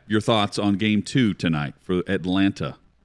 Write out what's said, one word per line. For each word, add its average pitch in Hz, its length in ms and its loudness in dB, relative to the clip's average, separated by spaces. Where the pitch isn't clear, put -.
your 107 140 2
thoughts 104 380 0
on 101 160 2
game 107 280 0
two 120 320 0
tonight 76 460 -2
for 90 260 -2
Atlanta? 92 680 -2